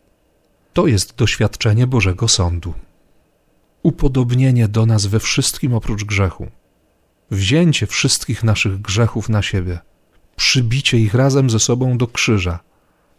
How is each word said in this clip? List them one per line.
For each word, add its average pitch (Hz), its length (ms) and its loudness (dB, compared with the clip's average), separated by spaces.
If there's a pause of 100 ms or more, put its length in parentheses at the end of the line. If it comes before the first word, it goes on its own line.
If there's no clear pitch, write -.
(720)
To 185 140 2
jest 110 280 0
doświadczenie 110 720 0
Bożego 113 420 0
Sądu. 87 460 -2 (1080)
Upodobnienie 127 880 2
do 110 180 2
nas 107 200 2
we 104 140 0
wszystkim - 540 -2
oprócz 104 300 -4
grzechu. 101 420 -2 (840)
Wzięcie 117 560 2
wszystkich - 580 -4
naszych 104 360 0
grzechów 107 480 -2
na 107 140 0
siebie. 90 360 -4 (580)
Przybicie 127 640 0
ich 110 160 2
razem 135 360 2
ze 110 100 2
sobą 123 380 0
do 123 80 -2
krzyża. 90 540 -2 (580)